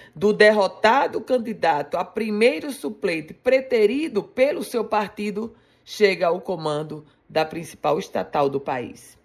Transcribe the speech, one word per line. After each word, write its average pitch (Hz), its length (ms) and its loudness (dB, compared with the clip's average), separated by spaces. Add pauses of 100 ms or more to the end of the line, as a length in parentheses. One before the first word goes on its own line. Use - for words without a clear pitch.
(140)
do 196 180 2
derrotado 214 880 4
candidato 170 760 -2
a 180 80 -2
primeiro 226 680 0
suplente 180 600 -6
preterido 254 880 0
pelo 269 440 -2
seu 226 200 -4
partido, 208 720 -4 (300)
chega 185 420 2
ao 160 140 2
comando 156 680 -6 (220)
da 156 160 0
principal 156 540 -4
estatal - 500 -2
do 139 100 -2
país. 135 680 -10